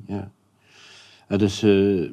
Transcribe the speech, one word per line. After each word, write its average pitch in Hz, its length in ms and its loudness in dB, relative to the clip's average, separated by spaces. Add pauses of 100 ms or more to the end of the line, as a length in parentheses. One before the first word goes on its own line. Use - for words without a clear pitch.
ja. 101 240 -10 (960)
Ja, 101 80 -4
dus, 98 260 -2
eh, 98 500 2